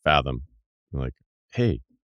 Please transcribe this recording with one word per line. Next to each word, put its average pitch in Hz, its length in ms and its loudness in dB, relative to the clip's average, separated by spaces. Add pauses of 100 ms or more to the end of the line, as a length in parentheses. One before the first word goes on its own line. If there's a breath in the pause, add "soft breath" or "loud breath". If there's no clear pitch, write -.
fathom. 67 380 2 (500)
I'm 69 80 -6
like, 64 140 -6 (380)
"Hey, 120 280 0 (360)